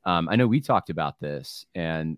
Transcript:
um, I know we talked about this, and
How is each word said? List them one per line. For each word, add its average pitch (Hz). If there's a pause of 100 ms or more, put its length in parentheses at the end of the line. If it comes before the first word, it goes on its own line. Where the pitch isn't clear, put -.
um, 85
I 101
know 123
we 120
talked 123
about 78
this, 73
and 80